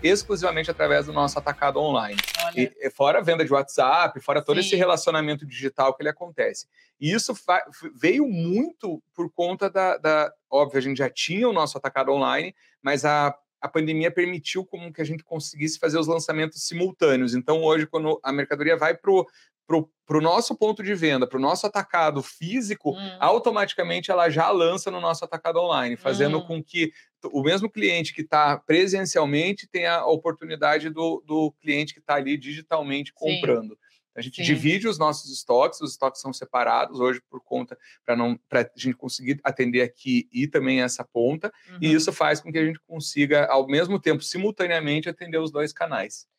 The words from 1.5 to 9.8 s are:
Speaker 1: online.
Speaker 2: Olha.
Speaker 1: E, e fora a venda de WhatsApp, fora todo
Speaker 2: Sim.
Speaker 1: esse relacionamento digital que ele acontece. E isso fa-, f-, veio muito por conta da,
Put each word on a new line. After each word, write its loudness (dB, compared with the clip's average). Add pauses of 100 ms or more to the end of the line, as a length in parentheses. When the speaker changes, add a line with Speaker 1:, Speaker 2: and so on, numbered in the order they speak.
Speaker 1:
online. 0 (280)
Speaker 2:
Olha. -4
Speaker 1:
E, 0 (140)
e 0
fora 2
a 0
venda 2
de 0
WhatsApp, 2
fora 0
todo 0
Speaker 2:
Sim. -2
Speaker 1:
esse 0
relacionamento 0
digital 0
que -12
ele -2
acontece. -4 (320)
E -2
isso -2
fa-, 0
f-, -18
veio 2
muito -2 (120)
por -6
conta -2
da, 2